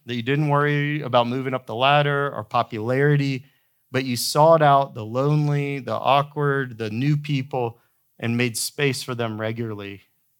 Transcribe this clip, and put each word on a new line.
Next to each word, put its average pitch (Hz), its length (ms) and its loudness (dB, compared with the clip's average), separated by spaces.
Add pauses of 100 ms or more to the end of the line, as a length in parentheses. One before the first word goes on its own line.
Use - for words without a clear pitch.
that 120 100 -8
you 120 80 -4
didn't 143 260 0
worry 147 520 0
about 120 260 -6
moving 131 280 -4
up 127 120 -8
the 110 80 -10
ladder 143 560 2
or 110 140 -10
popularity, 131 1000 0 (440)
but 131 140 -2
you 123 120 -2
sought 156 440 6
out 139 340 4
the 110 100 -8
lonely, 143 720 0
the 120 160 -6
awkward, 139 840 0
the 110 140 -4
new 143 260 0
people, 135 600 -2 (400)
and 117 180 -2
made 120 200 0
space - 460 -2
for 127 120 -6
them 110 260 -4
regularly 110 600 -6 (380)